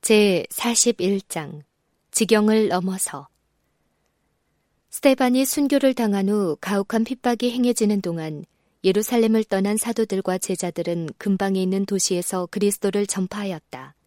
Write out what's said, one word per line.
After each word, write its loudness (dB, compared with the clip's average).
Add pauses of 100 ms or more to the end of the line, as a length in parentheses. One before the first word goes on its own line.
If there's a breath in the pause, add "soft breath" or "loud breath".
제 4
사십일 0
장, -10 (480)
지경을 4
넘어서. -4 (1600)
스테반이 4
순교를 2
당한 0
후 0
가혹한 -2
핍박이 -2
행해지는 0
동안 -6 (400)
예루살렘을 2
떠난 0
사도들과 -2
제자들은 -4 (100)
근방에 0
있는 0
도시에서 -2
그리스도를 0
전파하였다. -8 (120)